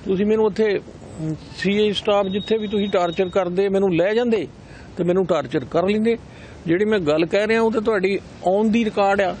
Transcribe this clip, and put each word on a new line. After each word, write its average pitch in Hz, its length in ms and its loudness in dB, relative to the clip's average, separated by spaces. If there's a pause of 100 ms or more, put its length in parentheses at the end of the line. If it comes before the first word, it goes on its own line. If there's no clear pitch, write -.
ਤੁਸੀਂ 196 220 0
ਮੈਨੂੰ 220 180 2
ਉੱਥੇ, 208 340 0
ਅਮ, - 560 -8 (240)
ਸੀ 196 160 0
ਏ 208 180 2
ਸਟਾਫ 202 340 0
ਜਿੱਥੇ 202 320 -2
ਵੀ 214 80 -4
ਤੁਸੀਂ 208 220 -2
ਟਾਰਚਰ 180 400 0
ਕਰਦੇ 185 400 0
ਮੈਨੂੰ 196 280 2
ਲੈ 185 180 2
ਜਾਂਦੇ 226 340 0 (480)
ਤੇ 170 80 -2
ਮੈਨੂੰ 180 220 2
ਟਾਰਚਰ 143 380 -2
ਕਰ 170 240 0
ਲੈਂਦੇ। 220 280 2 (500)
ਜਿਹੜੀ 175 180 2
ਮੈਂ 214 140 2
ਗੱਲ 160 280 2
ਕਹਿ 202 200 2
ਰਿਹਾ 226 160 2
ਉਹ 226 100 2
ਤਾਂ 226 100 0
ਤੁਹਾਡੀ 202 360 0 (300)
on 208 180 2
the 220 180 2
record 202 380 2
ਆ 185 180 -2